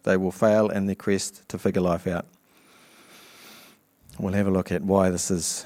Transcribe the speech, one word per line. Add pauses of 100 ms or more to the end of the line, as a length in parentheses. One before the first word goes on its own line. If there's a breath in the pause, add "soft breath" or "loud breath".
they
will
fail
in
their
quest
to
figure
life
out. (1900 soft breath)
We'll
have
a
look
at
why
this
is